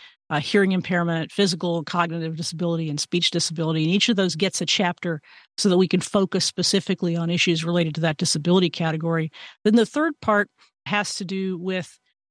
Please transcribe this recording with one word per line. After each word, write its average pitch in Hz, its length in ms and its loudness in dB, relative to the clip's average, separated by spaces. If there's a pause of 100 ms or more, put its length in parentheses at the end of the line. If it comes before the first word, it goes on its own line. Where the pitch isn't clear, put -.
(300)
uh, 156 100 0
hearing 190 320 2
impairment, 170 580 0
physical, 175 540 0
cognitive 165 520 -2
disability, 165 520 -4
and 147 100 -4
speech - 320 0
disability. 160 540 -2
And 165 80 2
each 202 160 2
of 226 80 2
those 185 200 0
gets 180 240 -2
a 170 60 -2
chapter 175 540 -2 (380)
so 208 100 2
that 180 80 6
we 185 100 6
can 185 140 2
focus 190 440 0
specifically 180 720 -2
on 170 160 -2
issues 170 320 0
related 165 340 0
to 160 60 -4
that 160 140 0
disability 170 540 2
category. 160 600 -2 (340)
Then 220 120 6
the 233 100 6
third 302 360 -2
part 208 260 2 (380)
has 208 300 -2
to 202 80 -8
do 190 340 -4
with 185 400 -6 (320)